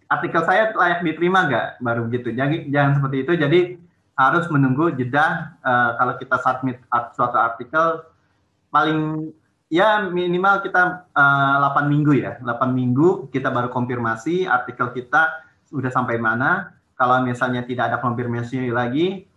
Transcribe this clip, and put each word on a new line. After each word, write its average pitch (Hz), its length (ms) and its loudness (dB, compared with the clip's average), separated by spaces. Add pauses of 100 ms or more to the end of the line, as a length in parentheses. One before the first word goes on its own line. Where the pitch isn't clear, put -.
"Artikel 160 400 -2
saya 214 240 2
layak 175 320 0
diterima 170 480 2
nggak?" 113 160 0 (160)
Baru 117 320 -2
gitu. 117 160 -4
Jadi 143 400 -2
jangan 143 320 2
seperti 139 140 -2 (100)
itu. 175 80 0
Jadi 156 260 4 (540)
harus 160 320 2
menunggu 143 480 2
jeda, 147 640 -2
eh, 123 400 0
kalau 123 180 0
kita 127 220 -4
submit 127 400 -2 (160)
art-, 120 240 -2
suatu 120 180 0
artikel 156 720 -2 (640)
paling 156 640 0 (340)
ya 208 380 2
minimal 180 580 0
kita, 185 480 0
eh, 139 480 4
delapan 143 300 2
minggu 147 240 4
ya, 101 260 0
delapan 123 320 -2
minggu 127 600 2
kita 135 180 -2
baru 123 160 -2
konfirmasi 123 800 -2
artikel - 480 -2
kita 151 500 -2 (220)
sudah 131 240 -6
sampai 120 260 0
mana. 131 640 -2 (200)
Kalau 127 240 2
misalnya 123 400 -2
tidak 120 320 -4
ada - 80 -4
konfirmasi 120 720 -4
lagi, 156 480 -2 (140)